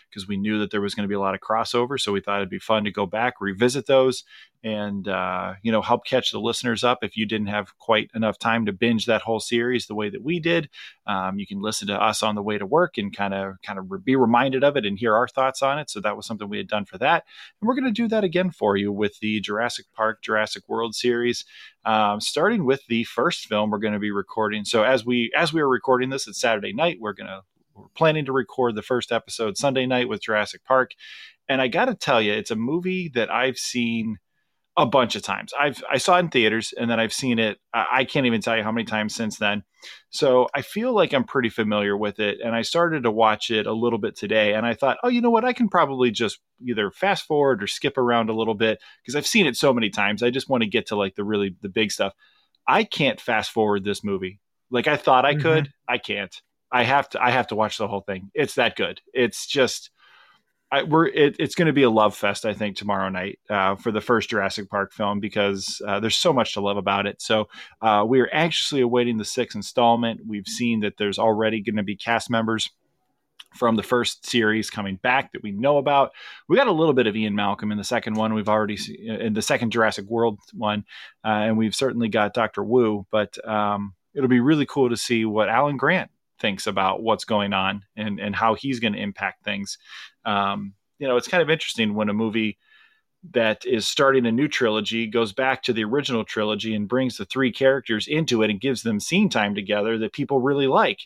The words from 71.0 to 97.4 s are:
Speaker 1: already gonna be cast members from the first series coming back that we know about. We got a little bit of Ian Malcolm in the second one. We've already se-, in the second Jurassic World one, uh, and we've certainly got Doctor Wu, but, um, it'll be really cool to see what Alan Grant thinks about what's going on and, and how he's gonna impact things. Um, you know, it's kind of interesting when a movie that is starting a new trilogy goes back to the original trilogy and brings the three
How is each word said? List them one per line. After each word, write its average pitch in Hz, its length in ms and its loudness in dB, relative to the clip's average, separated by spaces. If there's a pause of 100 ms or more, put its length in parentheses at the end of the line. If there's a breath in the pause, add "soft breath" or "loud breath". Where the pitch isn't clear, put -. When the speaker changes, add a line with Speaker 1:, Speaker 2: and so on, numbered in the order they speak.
Speaker 1:
already 110 420 2
gonna 107 220 -2
be 101 140 -6
cast 117 340 -2
members 113 400 -2 (840)
from 113 220 2
the 101 80 0
first - 420 -2
series 110 420 0
coming 98 280 -6
back 127 340 0
that - 140 -12
we 104 80 -6
know 135 260 2
about. 139 320 4 (380 loud breath)
We 165 80 4
got 269 100 4
a 220 60 2
little 160 200 4
bit 127 140 4
of 104 80 0
Ian 107 220 0
Malcolm 104 340 -2
in 104 80 -2
the 101 60 -6
second 113 300 -2
one. 110 200 0
We've 107 140 -2
already 107 280 2
se-, - 220 -10
in 110 340 -4
the 107 100 -2
second 120 280 0
Jurassic 107 360 0
World 113 340 0 (120)
one, 104 320 -2 (400 loud breath)
uh, 110 40 -4
and 110 280 2
we've 110 180 0
certainly 120 340 0
got 104 260 2
Doctor 107 300 -2
Wu, 107 480 2
but, 107 340 0
um, 104 480 -2 (180)
it'll 135 160 0
be 123 120 6
really 143 260 4
cool 135 220 2
to 117 80 -2
see 113 280 0
what 107 240 2
Alan 135 280 2
Grant 156 340 0 (300)
thinks 101 260 -2
about 95 340 0
what's 110 240 0
going 101 280 0
on 98 320 -2 (100)
and, 104 240 -6
and 101 160 -6
how 110 200 2
he's 127 260 -6
gonna 107 180 -2
impact 101 460 -8
things. 104 340 -8 (460 loud breath)
Um, 101 500 -2 (240)
you 143 80 -6
know, 127 100 2
it's 120 120 -2
kind 180 140 2
of 147 60 -2
interesting 117 460 0
when 104 140 0
a 101 60 -2
movie 110 440 -2 (720 soft breath)
that 110 340 0
is 120 240 0
starting 135 380 4
a 113 60 2
new 135 160 2
trilogy 110 580 0
goes 110 260 0
back 131 300 0
to 127 100 0
the 110 100 0
original 123 420 0
trilogy 107 500 -2
and 104 120 -2
brings 123 300 0
the 107 80 -8
three 131 260 0